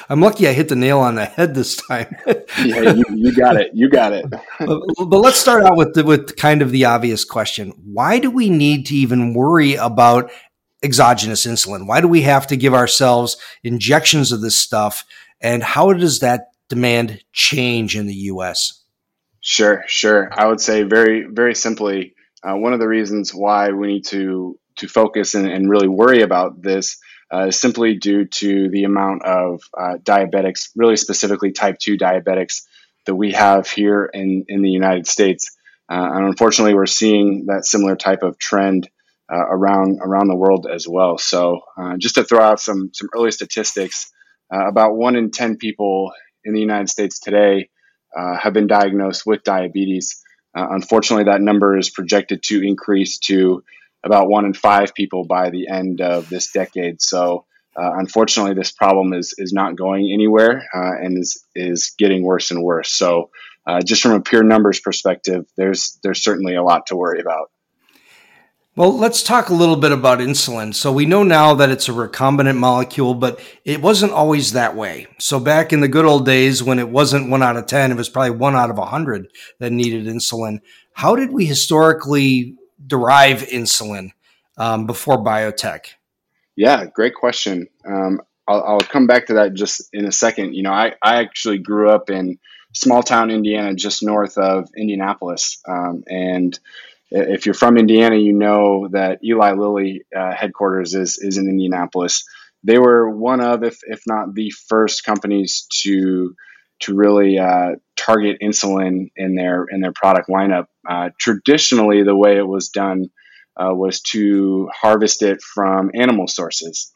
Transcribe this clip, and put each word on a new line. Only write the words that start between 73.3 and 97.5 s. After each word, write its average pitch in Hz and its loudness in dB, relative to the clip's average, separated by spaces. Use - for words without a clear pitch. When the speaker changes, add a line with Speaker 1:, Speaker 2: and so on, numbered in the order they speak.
Speaker 1:
it 147 -6
wasn't 196 2
always 151 0
that 117 -2
way. 92 -10
So - -4
back 156 0
in 151 4
the 143 2
good 156 2
old 143 4
days 131 2
when 127 0
it 120 -6
wasn't 135 0
one 135 2
out 123 2
of 117 -8
ten, 135 0
it 123 -4
was 117 -6
probably 127 -2
one 131 -2
out 123 0
of 104 -8
a 92 -6
hundred 123 -8
that 120 -8
needed 120 -4
insulin. 113 -8
How 180 0
did 262 -2
we 254 -2
historically 143 0
derive 135 4
insulin, 107 -6
um, 113 -4
before 120 -2
biotech? 107 -4
Speaker 2:
Yeah, 110 2
great 113 -2
question. 104 -4
Um, 95 -4
I'll, 101 0
I'll 104 0
come 127 0
back 123 4
to 113 0
that 104 2
just - -6
in 104 -6
a 101 -6
second. 98 -2
You 95 -6
know, 98 -2
I, 107 0
I 117 4
actually 107 -4
grew 104 2
up 107 4
in 92 -6
small 123 2
town 117 0
Indiana, 107 -2
just 98 -6
north 107 -2
of 95 -2
Indianapolis. 98 -6
Um, 87 -8
and 90 -4
i-, - -2
if 98 -2
you're 101 0